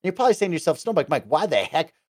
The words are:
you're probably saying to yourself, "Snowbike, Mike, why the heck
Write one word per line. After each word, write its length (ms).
you're 100
probably 220
saying 160
to 40
yourself, 260
"Snowbike, 280
Mike, 180
why 180
the 120
heck 360